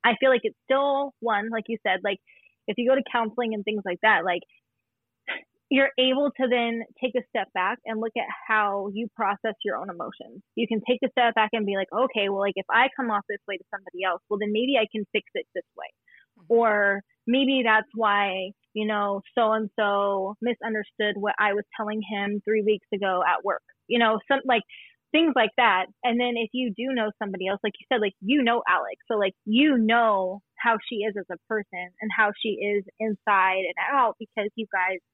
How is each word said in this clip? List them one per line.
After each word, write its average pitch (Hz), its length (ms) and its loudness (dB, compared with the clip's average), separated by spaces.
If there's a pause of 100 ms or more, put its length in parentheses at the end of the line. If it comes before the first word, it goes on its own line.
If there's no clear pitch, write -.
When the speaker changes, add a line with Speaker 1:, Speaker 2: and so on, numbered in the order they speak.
Speaker 1:
I 233 160 4
feel 269 100 6
like 247 140 4
it's - 200 -4
still, 277 560 0
one, 220 300 -2
like 226 160 -6
you 226 160 -6
said, 190 220 0
like, 196 160 -2 (460)
if 208 120 -4
you 240 100 0
go 262 60 6
to 269 160 0
counseling 226 440 -2
and 208 100 -6
things 214 200 -4
like 175 180 -4
that, 202 220 4
like, 175 180 -2 (1300)
you're 269 280 4
able 262 320 2 (100)
to 262 80 2
then 233 340 0 (180)
take 254 140 -2
a 247 140 -2
step 208 260 -4
back 190 320 -2
and 220 140 -4
look 226 160 -4
at 226 100 -4 (220)
how 202 440 2
you 220 220 -4
process 208 400 -2 (100)
your 165 120 -2
own 175 120 -6
emotions. 175 540 -12 (140)
You 226 100 0
can 220 220 0
take 254 160 2
a 247 80 0
step 233 220 2
back 214 180 2
and 220 120 -2
be 196 120 -2
like, 190 160 -2
"Okay, 220 360 0
well, 196 120 -2
like, 202 160 0
if 196 120 -6
I 247 280 4
come 240 140 -2
off 202 180 0
this 202 100 -8 (100)
way 196 80 -6
to 180 160 -14
somebody 190 320 -10
else, 180 240 0
well, 208 120 -2
then 208 120 -2
maybe 247 260 0
I 214 120 2
can 208 220 -6
fix 208 220 -4
it 190 200 -6
this 175 100 -6 (120)
way." - 100 -14 (520)
Speaker 2:
Mm-hmm. 175 140 -2
Speaker 1:
Or 208 500 4 (240)
maybe 262 380 2
that's 220 300 2
why, 202 560 0 (240)
you 214 120 -2
know, 202 360 -2 (160)
so-and-so 202 1000 0
misunderstood 214 760 -4
what 202 220 -2
I 208 160 2
was 208 100 -4 (120)
telling 214 260 -6
him 202 420 -4
three 214 180 0
weeks 208 300 0
ago 190 340 0
at - 180 0
work. - 180 -2 (240)
You 240 140 0
know, 220 180 4 (100)
some, 277 160 2
like, 240 180 2 (500)
things 311 240 4
like 220 200 2
that. 196 300 4 (180)
And 233 160 0
then 247 160 0
if 226 160 -4
you 247 240 -2
do 262 180 -4
know 220 160 0 (100)
somebody 190 280 -6
else, 196 160 -2
like 214 160 -2
you - 120 -20
said, 247 80 2
like, 202 200 -2
you 254 220 2
know 233 260 2
Alex. 131 280 0 (120)
So, 226 100 -2
like, 196 160 0 (100)
you 262 340 4
know 214 600 2 (160)
how 233 220 2 (100)
she 240 100 -6
is 208 200 -2
as 185 120 -10
a 175 80 -8 (100)
person 185 420 -6 (100)
and 214 160 -4
how 208 240 2
she 220 100 -2
is 202 340 -2 (140)
inside 196 680 2
and 175 80 -4 (180)
out 247 260 2
because 214 380 -6
you 220 160 -4
guys 185 260 -2 (160)